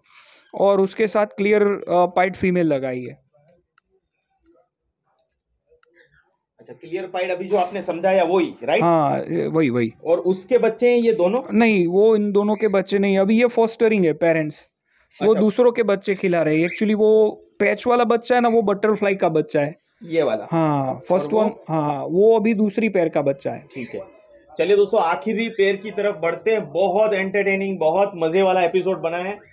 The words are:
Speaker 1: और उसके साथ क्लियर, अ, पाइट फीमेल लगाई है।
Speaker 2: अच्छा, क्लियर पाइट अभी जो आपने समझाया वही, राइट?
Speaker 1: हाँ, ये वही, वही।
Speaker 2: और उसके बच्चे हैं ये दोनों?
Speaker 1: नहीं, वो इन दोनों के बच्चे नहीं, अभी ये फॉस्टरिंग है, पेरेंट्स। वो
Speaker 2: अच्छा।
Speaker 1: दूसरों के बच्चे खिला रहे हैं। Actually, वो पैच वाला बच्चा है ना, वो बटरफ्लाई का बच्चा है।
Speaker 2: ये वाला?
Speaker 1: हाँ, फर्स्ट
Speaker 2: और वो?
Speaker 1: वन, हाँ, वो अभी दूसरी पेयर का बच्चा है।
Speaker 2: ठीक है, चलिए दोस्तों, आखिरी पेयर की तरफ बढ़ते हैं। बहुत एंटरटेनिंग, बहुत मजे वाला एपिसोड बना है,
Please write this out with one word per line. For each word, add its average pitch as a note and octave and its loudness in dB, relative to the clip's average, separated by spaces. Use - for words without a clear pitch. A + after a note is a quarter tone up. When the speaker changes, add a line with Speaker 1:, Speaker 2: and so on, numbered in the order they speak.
Speaker 1:
और G3 2
उसके G3 -2
साथ G#3 0
क्लियर, G#3 0
अ, G3+ 0
पाइट F3+ 0
फीमेल F3+ 0
लगाई C3 -4
है। B2 -16
Speaker 2:
अच्छा, - -20
क्लियर F3 -10
पाइट F#3 -6
अभी F3+ -6
जो F#3+ -2
आपने F#3 -4
समझाया F3+ 0
वही, E3 -2
राइट? D#3+ 0
Speaker 1:
हाँ, D3+ 2
ये D#3+ -4
वही, D3+ 0
वही। A#2 -2
Speaker 2:
और E3+ 0
उसके F#3+ 0
बच्चे A3+ 0
हैं A#3+ 4
ये A#3 2
दोनों? F#3+ 0
Speaker 1:
नहीं, G#3+ 4
वो G#3 4
इन G#3 -2
दोनों G#3 0
के G#3+ 0
बच्चे G3 0
नहीं, G3 2
अभी G#3+ 2
ये B3 4
फॉस्टरिंग A3+ 0
है, D#3 2
पेरेंट्स। D#3+ -2
वो G#3 4
Speaker 2:
अच्छा। G3+ 2
Speaker 1:
दूसरों A#3 4
के A#3 -2
बच्चे G3+ -2
खिला F3 0
रहे D#3 2
हैं। F3 0
Actually, G#3+ -2
वो G#3+ 4
पैच G#3 0
वाला A#3+ 2
बच्चा A#3 0
है B3 4
ना, A#3+ 2
वो A3+ 2
बटरफ्लाई G3+ 0
का F#3+ 0
बच्चा D#3 -2
है। D3 -4
Speaker 2:
ये E3 -2
वाला? A2 -2
Speaker 1:
हाँ, D3+ -2
फर्स्ट D3+ 0
Speaker 2:
और G#3+ 2
वो? G#3+ 0
Speaker 1:
वन, - -8
हाँ, D3 -4
वो G3+ 4
अभी A3 0
दूसरी G#3+ 0
पेयर F3 0
का D#3 -2
बच्चा C#3 -4
है। A#2 -16
Speaker 2:
ठीक B2+ -12
है, G2+ -10
चलिए F3+ 2
दोस्तों, G3+ 2
आखिरी G3 -2
पेयर G3 0
की G3+ -12
तरफ G3+ -4
बढ़ते E3+ -2
हैं। G3 -2
बहुत G3 0
एंटरटेनिंग, G3 -2
बहुत F3+ 0
मजे E3 0
वाला F#3 2
एपिसोड F3 0
बना E3 -4
है, F#3+ -8